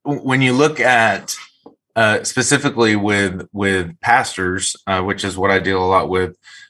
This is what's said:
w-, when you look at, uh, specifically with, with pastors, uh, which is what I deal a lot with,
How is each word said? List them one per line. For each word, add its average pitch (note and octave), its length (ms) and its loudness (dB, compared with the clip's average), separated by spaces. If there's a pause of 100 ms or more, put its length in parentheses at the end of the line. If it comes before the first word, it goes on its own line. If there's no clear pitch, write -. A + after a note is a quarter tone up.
w-, C#3+ 180 -6
when C3 200 0
you B2+ 100 2
look D3+ 260 2
at, A2+ 560 0 (640)
uh, G#2+ 260 2
specifically A#2 720 0
with, G2+ 580 0
with F#2+ 480 -2
pastors, F#2+ 760 -2 (100)
uh, F#2 160 -2
which F#2+ 220 -4
is F#2 120 -4
what F#2+ 140 0
I F#2+ 80 4
deal F#2 240 0
a F#2 40 0
lot F#2 220 2
with, F#2 280 -2 (340)